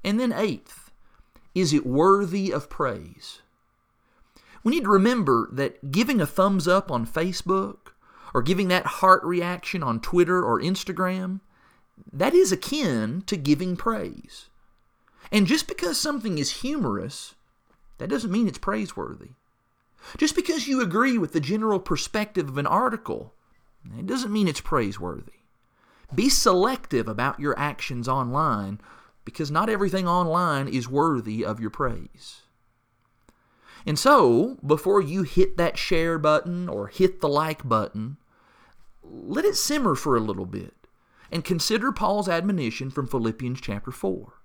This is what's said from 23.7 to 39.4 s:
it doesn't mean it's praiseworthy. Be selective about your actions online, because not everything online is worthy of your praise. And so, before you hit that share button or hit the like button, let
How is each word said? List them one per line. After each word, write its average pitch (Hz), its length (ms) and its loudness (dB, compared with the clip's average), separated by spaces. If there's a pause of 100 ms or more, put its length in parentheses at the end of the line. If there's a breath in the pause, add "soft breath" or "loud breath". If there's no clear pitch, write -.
it 151 120 -10
doesn't 240 240 -4
mean 208 160 2
it's 147 120 -2
praiseworthy. 98 840 -4 (720 soft breath)
Be 233 140 4
selective 185 760 2
about 117 320 -4
your 143 200 -2
actions 131 480 -6
online, 123 760 -2 (420 loud breath)
because 143 280 -6
not 190 180 0
everything 190 380 0
online 170 600 0
is 123 220 -4
worthy 123 560 0
of 107 140 -4
your 107 100 -6
praise. - 720 -8 (1400 soft breath)
And 147 140 -2
so, 220 680 6
before 185 340 4
you 175 240 -2
hit - 340 4
that 170 200 2
share 165 400 0
button 175 500 0
or 101 200 -6
hit - 340 0
the 151 80 2
like 151 380 -2
button, 110 500 -2 (840 soft breath)
let 220 420 -6